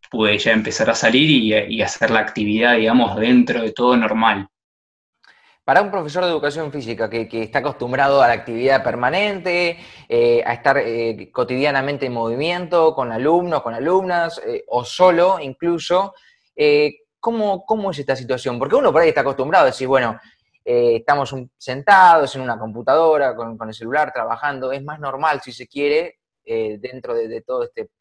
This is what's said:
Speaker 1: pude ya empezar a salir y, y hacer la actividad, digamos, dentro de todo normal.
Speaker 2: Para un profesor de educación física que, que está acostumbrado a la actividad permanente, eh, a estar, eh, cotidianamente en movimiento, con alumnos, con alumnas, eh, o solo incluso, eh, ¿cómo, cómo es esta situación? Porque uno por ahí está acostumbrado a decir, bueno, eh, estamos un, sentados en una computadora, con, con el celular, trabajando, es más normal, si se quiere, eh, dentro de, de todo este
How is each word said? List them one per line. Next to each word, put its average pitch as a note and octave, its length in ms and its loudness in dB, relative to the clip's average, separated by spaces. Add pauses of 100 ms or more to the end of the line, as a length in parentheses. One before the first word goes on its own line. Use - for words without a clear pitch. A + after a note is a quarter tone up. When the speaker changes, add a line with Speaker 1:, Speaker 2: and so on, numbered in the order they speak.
(120)
Speaker 1:
pude G#2 260 2
ya A2+ 140 2
empezar A2 380 0
a A2+ 60 2
salir B2+ 340 4
y, A2 480 2
y G#2+ 40 -2
hacer A2 300 -2
la A2+ 80 2
actividad, A2 560 0
digamos, A2+ 420 2
dentro A#2+ 440 2
de A2 100 -4
todo B2 240 2
normal. A2 540 0 (1120)
Speaker 2:
Para E3 180 4
un G3+ 100 -2
profesor F3 320 -4
de F3 60 0
educación D3 420 -4
física A2+ 380 -6
que, A2+ 180 -6
que A2+ 160 -6
está C3+ 160 -2
acostumbrado C3+ 600 0
a A#2+ 80 6
la A#2 60 4
actividad B2 460 0
permanente, E3+ 960 -2 (300)
eh, A#2+ 380 2
a A#2+ 80 -2
estar, C#3 240 2
eh, A2+ 520 -4
cotidianamente C3+ 760 -2
en B2 80 -6
movimiento, D#3+ 800 0
con B2 160 -4
alumnos, D#3 520 0
con A#2 100 -6
alumnas, E3+ 720 -2
eh, A#2 220 -6
o B2 160 -2
solo F3+ 560 2
incluso, E3+ 720 -2 (420)
eh, D3 440 2 (200)
¿cómo, G#3 460 -2
cómo G#3 260 -2
es D3 80 -8
esta C3+ 160 -2
situación? B2+ 420 -4
Porque C#3 180 -2
uno B3 180 4
por D#3+ 80 6
ahí E3+ 80 6
está D3 100 0
acostumbrado C#3 460 2
a C3 60 4
decir, C3 180 -6
bueno, A#2+ 280 0 (460)
eh, A#2+ 360 2
estamos C#3 340 -2
un, B2+ 240 -12
sentados D#3+ 800 4
en C3 60 -6
una A#2+ 140 -4
computadora, C3 800 0
con, A#2 220 -10
con A2+ 100 -10
el A2 60 -12
celular, B2 400 -4
trabajando, C3 580 -6
es C3+ 100 -8
más D3 200 -14
normal, C#3+ 420 -4
si B2+ 80 -18
se A#2+ 160 -18
quiere, D3 520 -2 (260)
eh, A2 340 -6
dentro B2 340 -10
de, A#2 140 -4
de A2+ 140 -10
todo B2 240 -6
este A2+ 240 -12 (120)